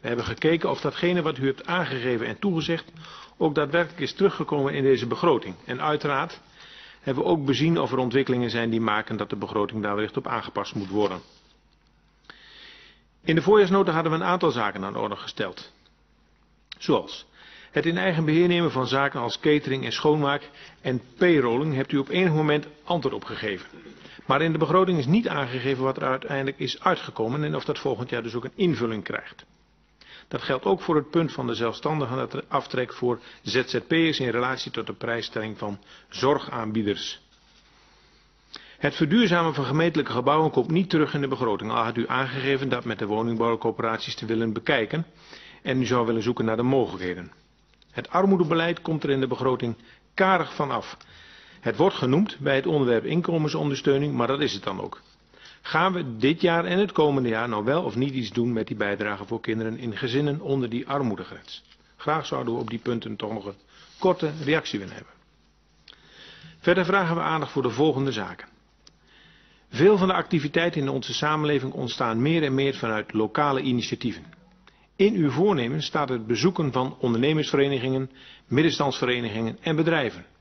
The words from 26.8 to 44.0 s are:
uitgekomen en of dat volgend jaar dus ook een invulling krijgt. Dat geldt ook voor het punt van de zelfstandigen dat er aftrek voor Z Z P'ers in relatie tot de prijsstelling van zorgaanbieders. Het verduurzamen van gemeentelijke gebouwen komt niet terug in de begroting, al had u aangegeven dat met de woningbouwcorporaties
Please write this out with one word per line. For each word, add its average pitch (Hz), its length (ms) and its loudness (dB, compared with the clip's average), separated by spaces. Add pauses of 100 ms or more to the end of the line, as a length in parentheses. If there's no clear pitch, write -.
uitgekomen 147 640 -2
en 151 100 -4
of 139 100 -4
dat - 140 -4
volgend 123 320 -4
jaar 120 120 -4
dus 113 120 -8
ook 120 100 -6
een - 100 -10
invulling 113 500 0
krijgt. - 400 -8 (840)
Dat - 140 -6
geldt 131 220 -2
ook 175 160 2
voor 160 160 0
het 143 140 0
punt 165 220 2
van 131 140 -6
de 120 80 -2
zelfstandigen 123 600 -2
dat 123 160 -4
er 139 160 -8
aftrek 127 440 -2
voor 123 280 -2 (220)
Z 120 240 0
Z 127 120 -2 (100)
P'ers 165 320 2
in 127 80 -2
relatie 123 420 -2
tot 110 160 -6
de 101 80 -8
prijsstelling 113 640 -6
van 101 200 -6 (300)
zorgaanbieders. 113 1120 -2 (1600)
Het 143 100 2
verduurzamen 170 600 2
van 139 100 -2
gemeentelijke 156 480 0
gebouwen 143 380 2
komt - 200 0
niet 180 200 2
terug 151 240 2
in 147 60 0
de 139 80 -2
begroting, 110 420 -2
al 117 140 0
had 117 120 -2
u 113 120 -2
aangegeven 131 600 -2
dat 120 160 -2
met 113 140 -4
de 107 80 -4
woningbouwcorporaties 113 1080 -2